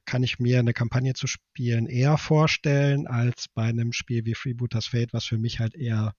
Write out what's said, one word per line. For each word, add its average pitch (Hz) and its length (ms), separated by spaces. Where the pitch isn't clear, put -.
kann 127 160
ich 127 160
mir 123 220
eine 120 140
Kampagne 127 420
zu - 100
spielen 117 600
eher 139 320
vorstellen, 143 880
als 120 400
bei - 160
einem 117 300
Spiel 117 320
wie 113 100
Freebooters 120 520
Fate, 120 260
was 113 120
für 113 140
mich 113 200
halt 113 140
eher 110 460